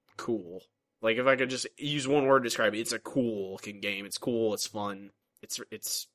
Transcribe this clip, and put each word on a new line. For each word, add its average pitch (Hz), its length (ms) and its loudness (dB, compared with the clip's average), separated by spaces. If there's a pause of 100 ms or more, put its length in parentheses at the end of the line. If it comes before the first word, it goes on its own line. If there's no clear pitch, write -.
(160)
cool. 92 460 -4 (400)
Like, 113 160 2
if 127 80 4
I 135 100 6
could 127 140 2
just 123 160 -4 (100)
use 143 320 -2
one 143 160 4
word 135 200 6
to - 0 -
describe 113 300 2
it, 107 60 -2
it's 117 120 -2
a 113 60 -4
cool 107 540 -2
looking 101 280 -12
game. 101 260 -4
It's 95 100 -10
cool. 113 380 0
It's - 120 -4
fun. 101 440 -6 (320)
It's, - 180 -8 (100)
it's, - 440 -8